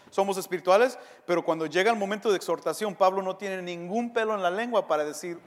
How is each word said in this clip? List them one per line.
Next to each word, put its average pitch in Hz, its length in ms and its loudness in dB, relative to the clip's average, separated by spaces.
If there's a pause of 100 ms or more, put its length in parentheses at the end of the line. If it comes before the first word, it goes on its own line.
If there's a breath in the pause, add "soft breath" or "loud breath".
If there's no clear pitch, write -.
(100)
somos 196 260 0
espirituales, 185 600 2 (260 loud breath)
pero 170 200 0
cuando 160 220 -2
llega 185 260 2
el 226 40 0
momento 208 340 -2
de 190 60 4
exhortación, 170 600 -4
Pablo 190 260 4
no 185 140 -4
tiene 190 260 -6
ningún 180 500 -6
pelo 220 220 0
en 196 80 -4
la 175 80 2
lengua 214 380 -2
para 151 160 2
decir, 170 420 -8